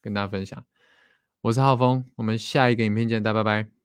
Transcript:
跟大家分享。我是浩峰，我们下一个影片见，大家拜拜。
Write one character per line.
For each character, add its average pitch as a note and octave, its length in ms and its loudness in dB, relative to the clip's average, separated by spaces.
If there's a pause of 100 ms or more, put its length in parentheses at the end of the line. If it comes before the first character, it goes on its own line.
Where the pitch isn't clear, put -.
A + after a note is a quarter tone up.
跟 G#2 140 -8
大 G2+ 60 -2
家 G2+ 60 -4
分 G2 160 -6
享。 - 220 -14 (760)
我 A2+ 120 0
是 B2 60 0
浩 C3+ 180 4
峰， B2+ 380 0
我 A#2 80 -6
们 A2 140 -2
下 B2+ 340 0
一 A#2 40 4
个 A2+ 80 -2
影 G#2+ 120 0
片 A2+ 120 0
见， A2+ 140 -2
大 G#2+ 100 0
家 A2 120 0
拜 G#2+ 200 0
拜。 - 220 -14